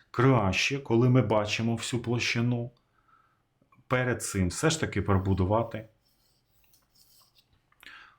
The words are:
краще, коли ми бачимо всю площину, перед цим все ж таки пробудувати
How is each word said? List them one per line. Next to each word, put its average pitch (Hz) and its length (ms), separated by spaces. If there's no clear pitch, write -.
краще, 120 680
коли 120 300
ми 127 120
бачимо 107 540
всю 117 260
площину, 120 720
перед 127 360
цим 95 240
все 156 220
ж 160 100
таки 101 220
пробудувати 98 840